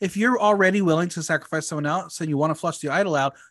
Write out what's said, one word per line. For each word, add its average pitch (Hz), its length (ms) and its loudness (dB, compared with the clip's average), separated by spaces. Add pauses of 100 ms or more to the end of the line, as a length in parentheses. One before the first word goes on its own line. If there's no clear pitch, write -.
if 190 160 -4
you're 233 220 2
already 202 420 4
willing 170 280 2
to 165 120 -10
sacrifice 156 460 -4
someone 151 180 -4
else 160 340 -4
and 160 100 -4
you 147 80 0
wanna 151 180 0
flush 165 240 -6
the 151 100 -6
idol 175 260 0
out, 139 200 0 (160)